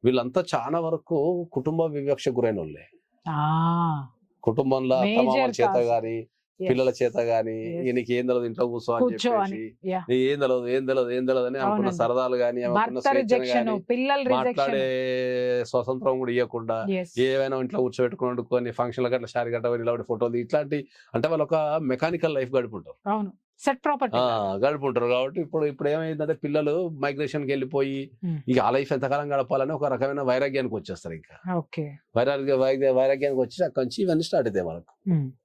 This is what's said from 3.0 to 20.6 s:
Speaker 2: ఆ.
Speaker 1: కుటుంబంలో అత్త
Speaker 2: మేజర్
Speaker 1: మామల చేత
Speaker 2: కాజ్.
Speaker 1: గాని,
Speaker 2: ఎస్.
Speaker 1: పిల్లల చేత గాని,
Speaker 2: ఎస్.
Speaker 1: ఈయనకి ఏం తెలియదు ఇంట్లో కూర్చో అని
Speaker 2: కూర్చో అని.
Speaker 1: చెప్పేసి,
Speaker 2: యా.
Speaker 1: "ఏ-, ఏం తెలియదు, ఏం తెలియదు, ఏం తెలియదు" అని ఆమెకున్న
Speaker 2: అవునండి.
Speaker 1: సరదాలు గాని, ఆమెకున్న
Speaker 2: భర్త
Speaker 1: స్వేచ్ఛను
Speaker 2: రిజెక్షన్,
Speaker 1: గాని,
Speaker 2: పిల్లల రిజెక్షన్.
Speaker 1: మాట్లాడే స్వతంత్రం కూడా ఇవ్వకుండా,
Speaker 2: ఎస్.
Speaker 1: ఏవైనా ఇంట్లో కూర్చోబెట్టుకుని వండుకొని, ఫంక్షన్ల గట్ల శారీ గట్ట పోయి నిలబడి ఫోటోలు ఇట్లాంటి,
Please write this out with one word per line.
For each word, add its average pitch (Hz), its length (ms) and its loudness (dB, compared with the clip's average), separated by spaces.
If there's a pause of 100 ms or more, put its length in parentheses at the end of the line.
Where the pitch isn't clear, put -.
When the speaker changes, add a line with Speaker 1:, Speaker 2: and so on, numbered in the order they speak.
Speaker 2:
ఆ. 151 140 -2 (1000)
Speaker 1:
కుటుంబంలో 131 540 2
అత్త 131 100 2
Speaker 2:
మేజర్ 233 200 4
Speaker 1:
మామల 262 240 2
చేత - 160 2
Speaker 2:
కాజ్. 123 200 2
Speaker 1:
గాని, 113 300 0
Speaker 2:
ఎస్. - 520 -10
Speaker 1:
పిల్లల 131 200 4
చేత 123 320 0
గాని, 113 340 0 (100)
Speaker 2:
ఎస్. 123 200 -6
Speaker 1:
ఈయనకి 123 300 0
ఏం 123 120 0
తెలియదు 123 200 0
ఇంట్లో 117 200 -2
కూర్చో 120 260 -2
అని 117 100 2
Speaker 2:
కూర్చో 247 300 0
అని. 196 200 0
Speaker 1:
చెప్పేసి, 220 360 -10
Speaker 2:
యా. 185 120 -2 (100)
Speaker 1:
"ఏ-, 127 120 4
ఏం 143 180 2
తెలియదు, 127 280 2
ఏం 131 180 0
తెలియదు, 131 240 2
ఏం 127 160 -2
తెలియదు" 127 200 2
అని 131 120 -4
ఆమెకున్న 202 160 0
Speaker 2:
అవునండి. 196 220 0
Speaker 1:
సరదాలు 127 400 2
గాని, 120 260 0
ఆమెకున్న 120 160 2
Speaker 2:
భర్త 233 260 -2
Speaker 1:
స్వేచ్ఛను 277 160 4
Speaker 2:
రిజెక్షన్, 247 480 2
Speaker 1:
గాని, 214 140 -2
Speaker 2:
పిల్లల 262 380 0
రిజెక్షన్. 254 260 2
Speaker 1:
మాట్లాడే 139 380 0 (800)
స్వతంత్రం 131 540 0
కూడా 123 140 -2
ఇవ్వకుండా, 113 460 0 (120)
Speaker 2:
ఎస్. 185 300 -4
Speaker 1:
ఏవైనా 135 360 2
ఇంట్లో 131 240 -2
కూర్చోబెట్టుకుని 127 500 0
వండుకొని, 123 420 -2
ఫంక్షన్ల 123 360 -2
గట్ల 120 180 0
శారీ 117 240 -4
గట్ట 117 160 -2
పోయి 120 120 0
నిలబడి 117 240 0
ఫోటోలు 120 340 -2
ఇట్లాంటి, 147 440 -2 (320)